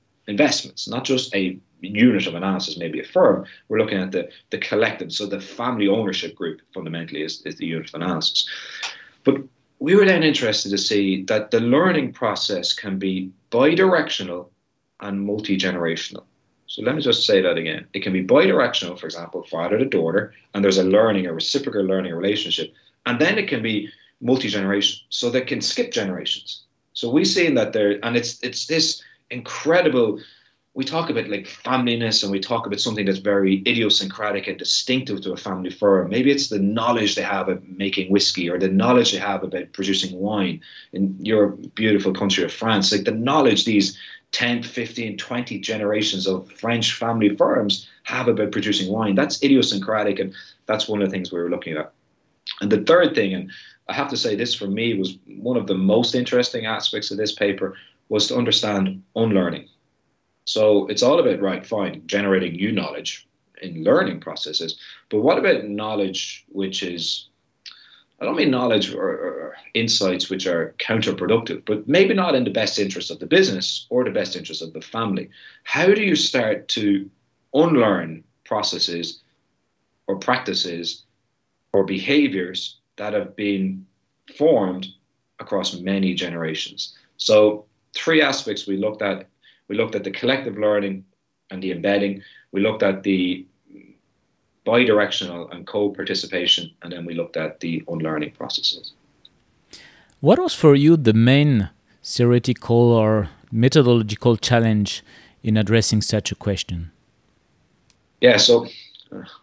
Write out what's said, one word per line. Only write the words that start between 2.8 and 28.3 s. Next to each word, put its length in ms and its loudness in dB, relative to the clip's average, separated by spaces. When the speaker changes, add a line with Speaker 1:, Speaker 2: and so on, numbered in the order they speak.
Speaker 1:
a 20 -12
firm. 420 4
We're 120 -2
looking 180 0
at 160 -4
the, 160 -4
the 60 -4
collective. 540 -2
So 140 -6
the 160 -8
family 480 -2
ownership 440 0
group 280 -8
fundamentally 500 -8
is, 180 -10
is 160 -12
the 80 -8
unit 240 -6
of 60 -20
analysis. 520 -2
But 180 2
we 160 2
were 100 8
then 180 4
interested 460 0
to 80 0
see 460 0
that 280 -2
the 80 2
learning 540 2
process 580 -4
can 260 -6
be 360 -4
bidirectional 960 2
and 240 -6
multi-generational. 1000 -4
So 160 -12
let 120 -2
me 60 -4
just 240 0
say 160 4
that 160 2
again. 360 -6
It 80 -6
can 120 -2
be 100 0
bidirectional, 720 2
for 100 -14
example, 360 -12
father 340 -2
to 60 2
daughter, 500 0
and 100 0
there's 140 4
a 80 4
learning, 420 4
a 60 -6
reciprocal 500 -2
learning 300 -2
relationship. 600 -2
And 140 -2
then 180 2
it 120 -4
can 120 -2
be 280 -2
multi-generation, 880 0
so 200 -4
they 120 0
can 180 -4
skip 320 -2
generations. 720 -6
So 160 -6
we've 180 2
seen 280 2
that 180 0
there, 300 2
and 120 -2
it's, 260 -2